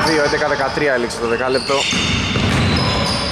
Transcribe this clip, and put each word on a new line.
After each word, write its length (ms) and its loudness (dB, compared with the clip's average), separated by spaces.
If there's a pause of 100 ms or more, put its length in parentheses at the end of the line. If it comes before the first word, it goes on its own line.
δύο, 200 2
έντεκα 260 0
δεκατρία 440 0
έληξε 260 -2
το 100 0
δεκάλεπτο. 440 0 (1500)